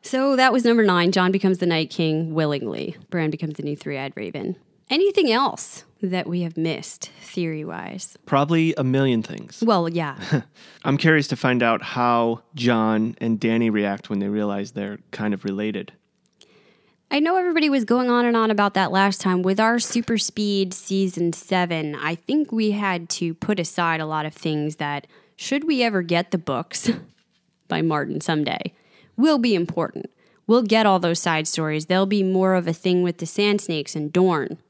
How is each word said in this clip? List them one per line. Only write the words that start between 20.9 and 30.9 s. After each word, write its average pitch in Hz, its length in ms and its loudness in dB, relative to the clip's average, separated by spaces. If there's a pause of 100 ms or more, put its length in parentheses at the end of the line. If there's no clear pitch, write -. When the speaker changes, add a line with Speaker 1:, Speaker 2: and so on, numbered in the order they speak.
Speaker 1:
seven, 165 640 -2
I 165 200 -4
think 285 360 -2
we 220 200 2
had 190 400 -2
to 170 220 -4
put 196 260 -2
aside 165 420 -2
a 156 40 -4
lot 156 200 -4
of 156 80 -8
things 151 440 -4
that, 147 300 -6 (300)
should 277 280 -4
we 269 180 0
ever 208 180 0
get 170 300 0
the 190 60 -2
books - 520 -2 (380)
<laughs> - 400 -20
by 160 140 -2
Martin 156 380 -2
someday, - 540 -2 (420)
will 294 220 4
be 233 180 2
important. 170 520 -4 (400)
We'll 233 160 4
get 214 220 4
all 190 140 6